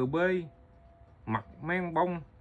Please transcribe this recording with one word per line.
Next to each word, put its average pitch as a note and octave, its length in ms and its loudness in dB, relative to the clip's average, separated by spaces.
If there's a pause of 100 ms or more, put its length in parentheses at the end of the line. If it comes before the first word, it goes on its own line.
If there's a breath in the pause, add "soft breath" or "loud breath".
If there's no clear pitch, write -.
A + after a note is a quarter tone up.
(120)
B, D#3+ 40 2 (1080)
mặt A2 180 0 (180)
mang E3+ 320 -2
bông, F3 260 2 (200)